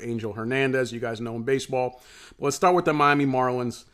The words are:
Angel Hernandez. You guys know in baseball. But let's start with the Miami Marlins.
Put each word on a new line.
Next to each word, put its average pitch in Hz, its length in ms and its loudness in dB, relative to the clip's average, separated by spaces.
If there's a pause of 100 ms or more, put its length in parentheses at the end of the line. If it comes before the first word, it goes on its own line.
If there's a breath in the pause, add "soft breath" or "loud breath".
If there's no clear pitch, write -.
Angel 113 320 -6
Hernandez. 127 580 0
You 117 80 -8
guys 117 180 -6
know 117 180 -8
in 113 80 -6
baseball. 131 580 -2 (360 loud breath)
But - 60 -6
let's 139 120 0
start 180 180 4
with 175 100 2
the 165 80 2
Miami 143 320 4
Marlins. 123 680 -2